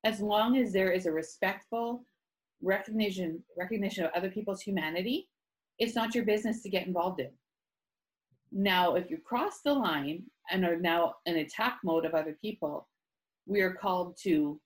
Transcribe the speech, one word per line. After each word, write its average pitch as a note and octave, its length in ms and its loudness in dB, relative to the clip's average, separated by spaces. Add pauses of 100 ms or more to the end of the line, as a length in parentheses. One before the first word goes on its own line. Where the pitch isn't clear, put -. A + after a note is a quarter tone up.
As A3 160 0
long G#3+ 360 4
as A3+ 160 2
there F#3+ 200 4
is F3+ 140 0
a D#3+ 60 2
respectful A3+ 920 -4 (560)
recognition, F#3+ 800 0 (160)
recognition F#3+ 460 -2
of D#3+ 100 0
other F#3 160 0
people's G3+ 320 -4
humanity, F#3+ 680 -2 (500)
it's A3+ 160 0
not A3+ 200 0
your A#3 100 2
business G#3+ 380 2
to F#3+ 80 -10
get F#3 160 0
involved F3+ 340 0
in. B2 100 -6 (1200)
Now, F3+ 420 4
if F3+ 160 0
you D#4+ 80 -6
cross C#4 460 -4
the C#4+ 80 2
line E3 520 0 (260)
and F#3 140 2
are E3+ 120 2
now E3+ 380 2 (120)
in E3+ 120 0
attack A3 440 -2
mode E3 220 2
of D#3+ 100 -2
other D#3 260 -2
people, D#3 480 -8 (580)
we G3 160 2
are F#3 100 2
called F#3 500 -2
to D3+ 440 2